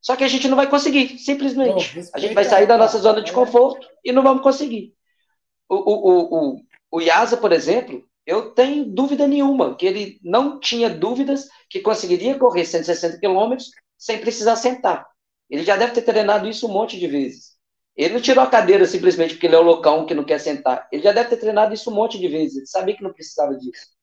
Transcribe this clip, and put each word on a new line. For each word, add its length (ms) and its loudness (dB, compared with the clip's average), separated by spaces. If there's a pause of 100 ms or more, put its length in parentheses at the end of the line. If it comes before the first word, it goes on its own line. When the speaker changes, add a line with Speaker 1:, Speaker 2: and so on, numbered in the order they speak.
Speaker 1:
Só 140 -2
que 100 -2
a 40 0
gente 200 -2
não 80 2
vai 120 2
conseguir, 500 0
simplesmente. 760 -2
Speaker 2:
Não, 80 -12 (100)
Speaker 1:
A 40 -6
gente 160 -4
vai 100 4
Speaker 2:
respeita 60 0
Speaker 1:
sair 160 6
da 80 6
Speaker 2:
aí, 60 4
Speaker 1:
nossa 180 4
Speaker 2:
cara. 40 -4
Speaker 1:
zona 200 4
de 100 -10
Speaker 2:
É. 20 -12
Speaker 1:
conforto 520 2 (180)
e 80 -4
não 100 4
vamos 200 2
conseguir. 520 -2 (760)
O, 60 -2
o, 360 2
o, 440 2
o, 60 -16 (320)
o 80 -4
Iasa, 360 2
por 160 2
exemplo, 520 -2 (200)
eu 280 -4
tenho 340 2
dúvida 400 0
nenhuma 480 0
que 100 -6
ele 380 -4
não 380 -2
tinha 280 -2
dúvidas 600 -4 (200)
que 120 -8
conseguiria 580 -2
correr 260 2
cento 180 -4
e 40 -8
sessenta 320 -6
quilômetros 520 -2 (280)
sem 200 -8
precisar 380 -2
sentar. 480 -4 (460)
Ele 140 -6
já 120 2
deve 160 0
ter 100 -2
treinado 460 0
isso 200 -8
um 40 -6
monte 260 -4
de 100 -6
vezes. 480 -8 (400)
Ele 180 -2
não 60 -2
tirou 240 4
a 20 0
cadeira 380 4
simplesmente 500 0
porque 120 -4
ele 100 6
é 20 10
o 40 8
loucão 420 4
que 100 -6
não 80 -4
quer 160 -2
sentar. 540 -4
Ele 100 -6
já 100 4
deve 180 0
ter 80 -2
treinado 360 0
isso 160 -10
um 40 -10
monte 240 -2
de 100 -4
vezes. 300 -4
Ele 80 -16
sabia 280 -4
que 80 -14
não 100 -10
precisava 440 -6
disso. 320 -16 (140)